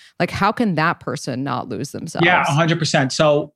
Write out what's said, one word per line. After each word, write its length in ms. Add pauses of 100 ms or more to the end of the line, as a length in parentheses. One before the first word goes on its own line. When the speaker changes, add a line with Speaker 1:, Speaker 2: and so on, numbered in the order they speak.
(200)
Speaker 1:
Like, 100
how 220
can 220
that 260
person 420
not 280
lose 220
themselves? 340
Speaker 2:
Yeah, 200
a 60
hundred 260
percent. 320
So 460